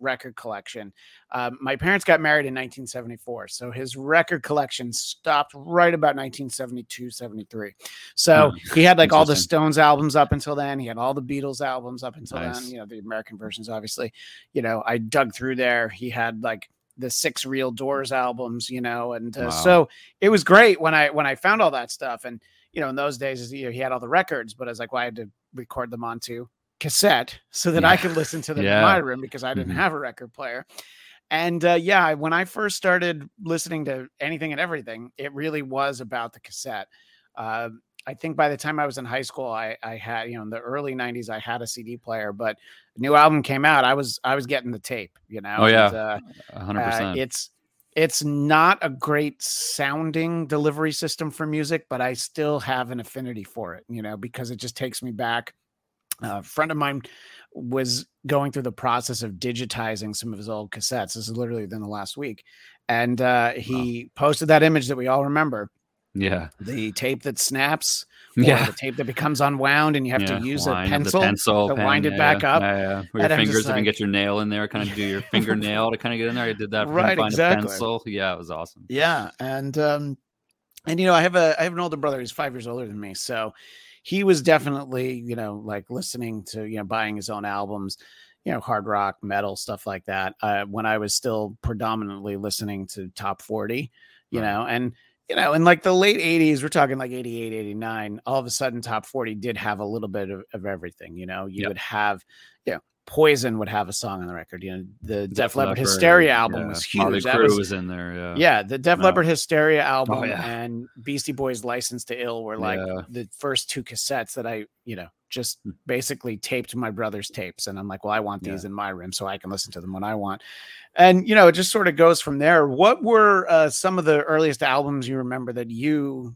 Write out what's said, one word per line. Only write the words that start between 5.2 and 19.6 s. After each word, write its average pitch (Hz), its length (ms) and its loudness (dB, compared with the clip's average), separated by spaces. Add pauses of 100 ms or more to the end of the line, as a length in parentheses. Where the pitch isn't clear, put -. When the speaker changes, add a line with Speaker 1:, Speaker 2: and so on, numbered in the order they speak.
Speaker 1:
right 170 380 4
about 151 240 2
nineteen 135 320 -8
seventy-two, 123 600 -10
seventy-three. 107 640 -12 (400)
So 156 360 8
Speaker 2:
Hmm. - 220 -10
Speaker 1:
he 160 100 8
had, 180 140 12
like, 160 160 8
all 156 100 10
the 151 80 4
Speaker 2:
Interesting. 147 260 2
Speaker 1:
Stones 156 200 4
albums 147 400 6
up 147 160 6
until 143 220 -4
then. 139 240 -4
He 123 80 -6
had 113 100 -8
all 127 160 -2
the 139 80 -4
Beatles 135 440 -6
albums 127 380 -6
up 127 140 -12
until 110 220 -12
Speaker 2:
Nice. 101 200 -8
Speaker 1:
then, 127 120 -14
you 123 60 -14
know, 107 80 -14
the 110 140 -16
American 110 380 -10
versions, 110 320 -12
obviously. 110 420 -8 (400)
You 147 100 -2
know, 113 240 -2
I 117 120 0
dug 113 360 0
through 131 220 -6
there. 120 320 0
He 120 220 -10
had, 117 340 -4
like, 113 260 -6 (280)
the 123 120 -8
six - 360 -4
Real 131 260 -2
Doors 135 420 -4
albums, 123 560 -4
you 127 100 -8
know, 120 340 -4
and, 117 240 -8
uh, 127 40 -6
Speaker 2:
Wow. 120 80 -2
Speaker 1:
so 170 400 6 (320)